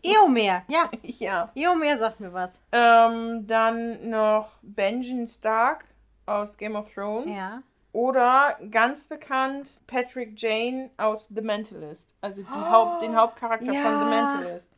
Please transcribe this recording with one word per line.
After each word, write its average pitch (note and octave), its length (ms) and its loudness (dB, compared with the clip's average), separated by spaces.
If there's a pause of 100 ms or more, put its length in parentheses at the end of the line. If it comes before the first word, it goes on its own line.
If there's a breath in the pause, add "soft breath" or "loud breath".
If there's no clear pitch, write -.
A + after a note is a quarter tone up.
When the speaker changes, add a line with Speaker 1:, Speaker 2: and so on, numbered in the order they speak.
Speaker 1:
Eomer, B3 640 4
ja. D#4+ 280 0
Speaker 2:
<laughs> - 80 -18
Ja. F#3 520 -6
Speaker 1:
Eomer D4+ 420 0
sagt A3 220 -4
mir F#3 140 -14
was. F3+ 260 -8 (120)
Speaker 2:
Ähm, A#3 760 4
dann A3+ 600 -2
noch G#3+ 400 0 (120)
Benjen A#3 680 -4
Stark A#3 580 -2 (400)
aus G#3 320 -6
Game G#3+ 180 -8
of G#3+ 180 -10
Thrones. G#3+ 360 -8
Speaker 1:
Ja. G3+ 320 -10 (320)
Speaker 2:
Oder B3+ 640 4 (140)
ganz A#3+ 360 0
bekannt C#4 640 -6 (160)
Patrick B3 560 -6
Jane A#3+ 560 -2
aus G#3+ 320 -2
The G#3+ 120 -8
Mentalist. G#3 800 -8
Also G3+ 200 -10
die F3+ 80 -16
Speaker 1:
Oh, D4+ 220 -4
Speaker 2:
Haupt-, E4+ 300 4
den A3+ 140 -4
Hauptcharakter A3+ 500 0
von C4+ 100 -2
The C#4+ 40 -2
Speaker 1:
ja. C#4+ 260 0
Speaker 2:
Mentalist. C#4 640 -2 (100)